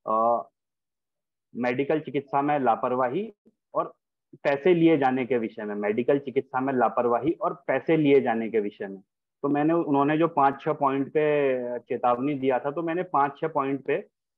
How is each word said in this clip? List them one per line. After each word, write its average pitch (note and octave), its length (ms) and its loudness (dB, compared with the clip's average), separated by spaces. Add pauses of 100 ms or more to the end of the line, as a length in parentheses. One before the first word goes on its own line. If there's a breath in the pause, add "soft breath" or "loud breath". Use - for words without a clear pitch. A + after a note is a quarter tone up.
अ, A2+ 420 2 (1080)
medical C#3 440 -2
चिकित्सा C#3+ 420 -4
में D3 160 0
लापरवाही B2+ 760 -2 (420)
और - 180 -4 (420)
पैसे D3+ 400 2
लिए E3 240 6
जाने C3 280 0
के B2 120 0
विषय A2 260 -6
में, G#2 100 -6
medical A2+ 440 0
चिकित्सा C3 420 -4
में C3+ 140 -2
लापरवाही A#2+ 580 0
और E3+ 340 -6
पैसे - 300 0
लिए C#3+ 240 6
जाने A#2 300 -2
के A2+ 100 0
विषय G#2 260 -8
में। G2 140 -14 (420)
तो C#3+ 60 -2
मैंने, D3 260 2
उन्होंने D3+ 440 2
जो E3 100 2
पांच C#3 320 2
छह D#3 120 -2
point C#3 360 -2
पे D3 460 0 (240)
चेतावनी B2 560 -2
दिया C3 240 0
था, C#3+ 120 -4
तो E3 120 -6
मैंने E3 200 -4
पांच C#3+ 380 -2
छह D#3+ 80 -4
point C#3 360 -4
पे F3 240 -4 (300)